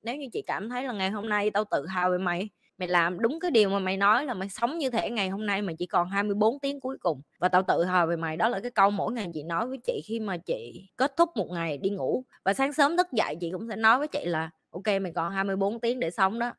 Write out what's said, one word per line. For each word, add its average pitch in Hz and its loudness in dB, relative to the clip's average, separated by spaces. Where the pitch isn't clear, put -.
nếu 240 -4
như 285 -8
chị 151 -2
cảm 170 -4
thấy 247 -4
là 262 -4
"Ngày 196 -2
hôm 208 -4
nay 208 2
tao 208 0
tự 151 -2
hào 185 0
về 180 2
mày, 185 -2
mày 185 -4
làm 175 2
đúng 302 0
cái 349 -2
điều 214 6
mà 196 2
mày 190 -2
nói 214 4
là 277 -4
mày 196 -4
sống 254 -2
như 285 0
thể 226 -2
ngày 214 -2
hôm 202 -4
nay 202 0
mày 180 -2
chỉ 180 0
còn 180 0
hai 196 0
mươi 208 0
bốn 220 4
tiếng 277 -2
cuối 262 -6
cùng 147 0
và 180 2
tao 180 4
tự 170 4
hào 180 2
về 170 0
mày." 160 -4
Đó - 2
là 208 -2
cái 233 -8
câu 202 6
mỗi 202 -2
ngày 220 -4
chị 151 -6
nói 170 -2
với 262 -6
chị - -2
khi 220 -4
mà 202 -4
chị 120 -8
kết 277 0
thúc 339 6
một 208 -2
ngày 165 -2
đi 185 0
ngủ. 185 -2
Và 196 2
sáng 269 0
sớm 302 4
thức 370 2
dậy 202 0
chị 170 -4
cũng 190 -6
sẽ 214 -6
nói 226 4
với 294 -2
chị - -4
là 160 -2
"Ok, 190 -6
mày 180 -4
còn 170 -2
hai 196 -2
mươi 196 0
bốn 202 0
tiếng 240 0
để 165 -2
sống 208 0
đó 240 -2